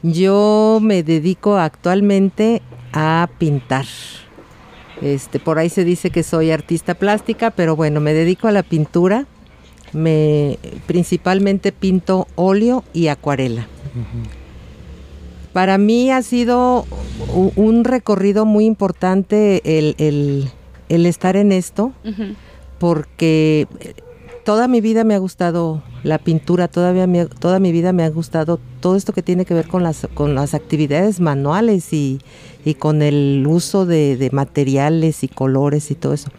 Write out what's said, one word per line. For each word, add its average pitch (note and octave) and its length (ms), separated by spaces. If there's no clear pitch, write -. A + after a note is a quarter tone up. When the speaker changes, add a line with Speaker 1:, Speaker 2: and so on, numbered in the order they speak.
Speaker 1:
Yo G#3 800
me G3+ 220
dedico E3+ 520
actualmente G3 1040
a D#3+ 460
pintar. C3+ 480
Este, C#3 380
por D#3 200
ahí E3 120
se F#3+ 140
dice F3 260
que D#3+ 140
soy D#3+ 260
artista D#3+ 440
plástica, G#3+ 580
pero D#3+ 240
bueno, D3+ 240
me D3+ 120
dedico E3+ 360
a G#3+ 40
la G3 120
pintura. F3 640
Me, D3+ 680
principalmente F#3 840
pinto F#3 640
óleo G#3+ 580
y E3 140
acuarela. C3 560
Speaker 2:
Ujú. A#2 680
Speaker 1:
Para F#3+ 260
mí A#3 320
ha C4 120
sido B3 600
u-, F#3 220
un A3 300
recorrido G#3 600
muy G#3+ 220
importante G3 960
el, D3+ 200
el, C#3+ 520
el E3+ 180
estar F#3 300
en G3+ 160
esto, G3 400
Speaker 3:
Ujú. G#3 300
Speaker 1:
porque D#3+ 880
toda A3 240
mi A#3+ 120
vida A3 240
me G#3+ 100
ha G3 40
gustado E3+ 640
la D3+ 160
pintura, F3 500
todavía F3+ 380
me, F3 200
toda F3+ 340
mi F#3+ 120
vida E3+ 200
me F3 100
ha D#3 80
gustado D#3+ 500
todo F#3 160
esto G3 160
que F3+ 100
tiene F3+ 240
que F3 80
ver D#3+ 140
con F3+ 140
las, E3 320
con D3 200
las C#3 180
actividades D#3 680
manuales E3 720
y, C#3 280
y D3 100
con D3+ 280
el C#3 460
uso F3 380
de, D3+ 300
de B2+ 140
materiales C#3 920
y C3+ 60
colores C#3 640
y - 20
todo C#3+ 180
eso. D3 260